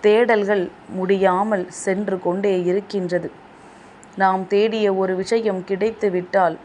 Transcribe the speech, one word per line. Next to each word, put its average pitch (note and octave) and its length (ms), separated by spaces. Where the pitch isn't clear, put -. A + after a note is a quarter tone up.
தேடல்கள் G#3 640
முடியாமல் F#3+ 680
சென்று G3 440
கொண்டே F#3+ 440
இருக்கின்றது. F3+ 640
நாம் F#3+ 300
தேடிய G#3 480
ஒரு F#3+ 200
விஷயம் F#3+ 480
கிடைத்துவிட்டால் F#3 1000